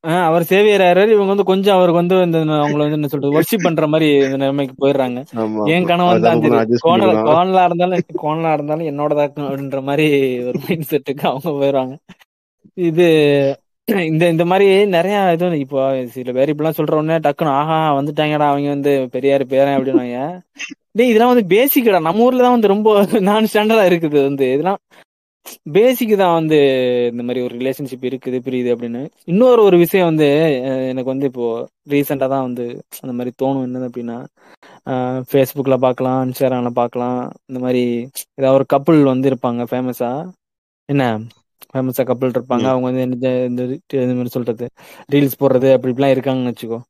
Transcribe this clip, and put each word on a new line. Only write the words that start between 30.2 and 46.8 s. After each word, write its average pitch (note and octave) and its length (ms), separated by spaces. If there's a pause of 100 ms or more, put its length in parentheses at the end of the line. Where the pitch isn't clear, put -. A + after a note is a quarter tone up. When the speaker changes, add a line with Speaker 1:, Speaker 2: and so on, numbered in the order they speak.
Speaker 1:
அஹ், C3 240
எனக்கு C3 240
வந்து C#3 140
இப்போ B2 200 (440)
ரீசெண்டா C#3+ 380
தான் C3+ 180
வந்து B2 200 (340)
அந்த C3 140
மாதிரி B2 220
தோணும், C3+ 300
என்னது B2+ 220
அப்படின்னா, A#2+ 300 (680)
அஹ், B2+ 440
Facebookல C3+ 480
பார்க்கலாம், B2+ 460
Instagramல B2+ 500
பார்க்கலாம், B2 460 (260)
இந்த B2+ 160
மாதிரி B2+ 220 (520)
ஏதாவது C3+ 220
ஒரு C3+ 120
கப்புள் D3 340
வந்து C3 260
இருப்பாங்க B2 340
ஃபேமஸா, B2+ 500 (760)
என்ன C#3 160 (600)
ஃபேமஸா C3 360
கப்புள் B2 280
இருப்பாங்க, A#2+ 340
Speaker 2:
ம். C3 60
Speaker 1:
அவங்க B2+ 160
வந்து B2+ 140
என்ன, B2+ 160 (280)
இந்த, B2 180
இந்த, B2+ 100 (200)
இந்த B2+ 200
மாதிரி B2 160
சொல்றது, A#2+ 360 (460)
ரீல்ஸ் C#3+ 280
போடுறது C3+ 320
அப்படி B2+ 200
இப்படிலாம் C3+ 240
இருக்காங்கன்னு B2+ 380
வச்சுக்கோ. A#2 260 (100)